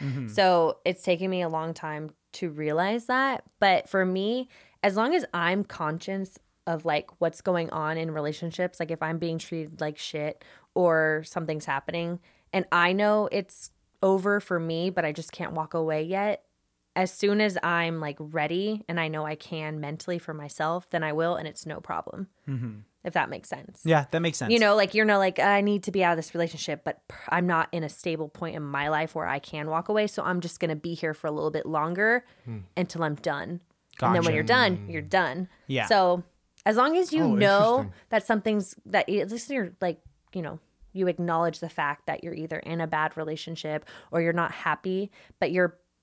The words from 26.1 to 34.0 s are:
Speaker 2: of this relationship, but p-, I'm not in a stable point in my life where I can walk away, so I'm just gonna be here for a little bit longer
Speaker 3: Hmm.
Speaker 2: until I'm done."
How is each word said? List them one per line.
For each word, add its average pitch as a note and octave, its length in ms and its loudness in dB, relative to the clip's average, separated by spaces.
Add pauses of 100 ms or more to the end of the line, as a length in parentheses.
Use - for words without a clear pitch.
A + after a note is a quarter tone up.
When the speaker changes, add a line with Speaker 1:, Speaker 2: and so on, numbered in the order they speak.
Speaker 2:
of E3 40 2
this D#3+ 180 -6
relationship, E3 500 -4
but - 240 -8
p-, - 80 -16 (120)
I'm F3 180 2
not E3 260 2
in E3 120 -2
a D3 40 -4
stable D#3+ 400 -4
point E3 280 -8
in D#3 60 -6
my C#3+ 260 -2
life D#3 260 0
where D#3 120 -4
I C#3 140 -2
can D3+ 280 -8
walk D#3+ 200 -2
away, G#3+ 180 2
so - 160 -6
I'm F3+ 180 -2
just E3+ 200 -6
gonna D#3+ 160 -2
be E3+ 180 -6
here D#3 180 -4
for D#3 140 -8
a D3+ 60 -2
little D#3 180 -2
bit D3+ 160 -4
longer F3 580 0 (200)
Speaker 3:
Hmm. A#2 140 -10 (180)
Speaker 2:
until E3+ 260 -2
I'm D3 140 -2
done." D3 440 -4 (400)